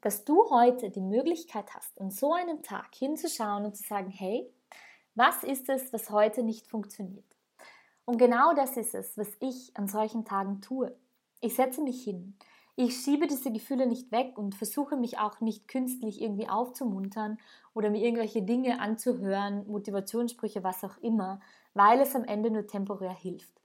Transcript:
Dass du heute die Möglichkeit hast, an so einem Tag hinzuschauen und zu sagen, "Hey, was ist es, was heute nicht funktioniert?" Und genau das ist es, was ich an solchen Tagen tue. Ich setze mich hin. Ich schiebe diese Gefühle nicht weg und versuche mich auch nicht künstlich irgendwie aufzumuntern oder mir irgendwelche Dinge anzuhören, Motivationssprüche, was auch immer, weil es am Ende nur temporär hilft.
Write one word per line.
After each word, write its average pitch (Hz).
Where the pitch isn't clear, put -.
Dass -
du 320
heute 247
die 196
Möglichkeit 220
hast, -
an 190
so 277
einem 339
Tag -
hinzuschauen 233
und 208
zu -
sagen, 196
"Hey, 202
was 262
ist 269
es, 262
was 220
heute 208
nicht 220
funktioniert?" 202
Und 240
genau 247
das 269
ist 226
es, -
was 208
ich 254
an 202
solchen 214
Tagen 196
tue. 262
Ich 240
setze 262
mich 262
hin. 190
Ich 247
schiebe 294
diese 269
Gefühle 247
nicht 233
weg 254
und 202
versuche 277
mich 240
auch 214
nicht 220
künstlich 254
irgendwie 202
aufzumuntern 214
oder 214
mir 208
irgendwelche 226
Dinge 247
anzuhören, 202
Motivationssprüche, 208
was 185
auch 185
immer, 196
weil 220
es 254
am 240
Ende 214
nur 208
temporär 196
hilft. -